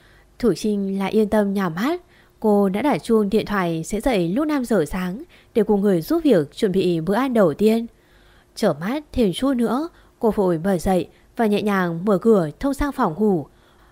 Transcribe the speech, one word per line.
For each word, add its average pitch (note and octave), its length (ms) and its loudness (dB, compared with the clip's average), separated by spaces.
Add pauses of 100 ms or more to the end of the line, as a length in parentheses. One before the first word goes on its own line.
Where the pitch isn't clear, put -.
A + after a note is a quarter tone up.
(380)
Thủ A3 160 2
Trinh G3 440 -4
lại G3 120 -4
yên A3 180 2
tâm G#3 260 0
nhắm F#3 200 -2
mắt. C#4+ 260 -2 (400)
Cô G3+ 280 4
đã G3+ 140 -2
đặt B3+ 200 0
chuông G#3+ 280 2
điện G#3+ 160 0
thoại E3+ 380 -2
sẽ G#3 160 -6
dậy G3+ 280 0
lúc B3 180 -2
năm D4 180 -2
giờ G#3 200 2
sáng F#3 380 -6 (320)
để A3+ 80 4
cùng G3+ 180 2
người F#3+ 200 2
giúp D#4 240 -2
việc F#3 320 2
chuẩn G3+ 160 0
bị F3 280 0
bữa E3+ 140 -2
ăn B3+ 200 -2
đầu F#3+ 200 4
tiên. A3 320 0 (680)
Chợp D3+ 260 -2
mắt C4 320 -6
thêm G#3+ 200 2
chút C4+ 240 -2
nữa, A#3+ 320 -2 (300)
cô A3+ 120 0
vội F#3 280 0
bật F3+ 200 0
dậy F#3 300 0 (280)
và A#3 100 2
nhẹ G#3 160 0
nhàng F3+ 420 -2
mở G3+ 140 2
cửa F#3 320 2 (100)
thông C#4 140 -2
sang C#4+ 180 -4
phòng G#3 260 -2
ngủ. F#3+ 280 0 (460)